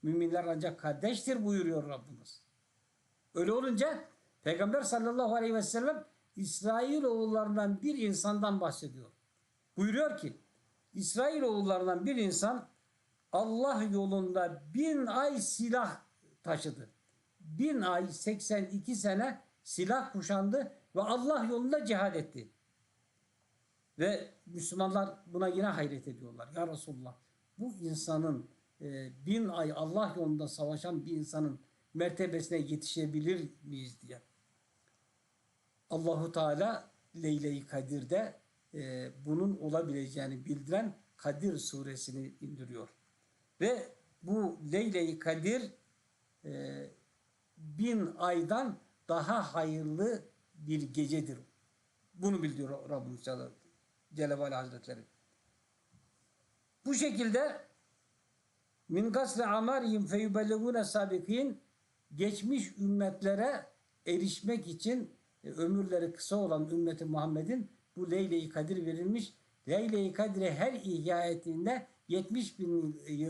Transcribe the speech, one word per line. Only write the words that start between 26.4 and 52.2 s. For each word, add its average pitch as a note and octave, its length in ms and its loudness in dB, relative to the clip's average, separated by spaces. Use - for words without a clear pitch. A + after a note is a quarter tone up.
"Ya E3+ 100 0
Resulullah, C3+ 480 -10
bu A3+ 140 -6
insanın, D#3+ 800 -2
e, C3+ 300 -8
bin G#3+ 220 2
ay E3 280 0
Allah F3+ 400 0
yolunda D3+ 320 0
savaşan D3+ 560 -4
bir D#3 80 -4
insanın D3+ 480 -2
mertebesine E3+ 640 0
yetişebilir D3+ 920 -2
miyiz?" C3 400 -12
diye. B2 200 -16
Allahu E3 420 0
Teala D#3+ 580 2
Leyle-i D3 500 0
Kadir'de, C3+ 720 -2
e, C3 360 -6
bunun F3+ 300 2
olabileceğini C#3 880 -2
bildiren D#3+ 520 -2
Kadir D3+ 400 -2
suresini C3+ 840 -8
indiriyor. B2+ 480 -10
Ve A3+ 280 2
bu F3+ 360 0
Leyle-i F3+ 460 2
Kadir, F3 540 0
e, C#2 400 -8
bin E3+ 600 0
aydan F3+ 600 2
daha E3 460 0
hayırlı D#3+ 680 0
bir D3+ 280 -2
gecedir. C#3 560 -2
Bunu F#3 280 2